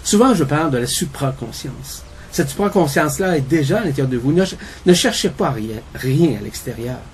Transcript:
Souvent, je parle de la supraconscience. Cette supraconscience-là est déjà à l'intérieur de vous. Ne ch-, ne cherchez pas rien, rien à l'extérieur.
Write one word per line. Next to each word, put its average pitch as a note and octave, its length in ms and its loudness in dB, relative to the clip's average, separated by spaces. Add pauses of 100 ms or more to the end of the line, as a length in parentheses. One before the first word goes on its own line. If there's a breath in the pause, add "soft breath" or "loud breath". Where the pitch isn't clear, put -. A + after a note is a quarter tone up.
Souvent, A#3+ 300 4
je E3 100 2
parle D3 260 0
de B2+ 60 0
la A#2+ 100 0
supraconscience. - 1160 -6 (280 loud breath)
Cette E3+ 200 -2
supraconscience-là E3+ 880 2
est C3+ 100 -2
déjà D#3+ 300 2
à A#3 60 -2
l'intérieur C#3 240 0
de B2+ 100 0
vous. C3+ 140 0
Ne F3+ 120 4
ch-, F#3 160 -6 (240 loud breath)
ne F3+ 80 8
cherchez G#3 380 2
pas E3+ 200 0
rien, A2 260 -4 (180)
rien C3+ 440 2
à G2+ 40 -8
l'extérieur. A#2 560 -8 (160)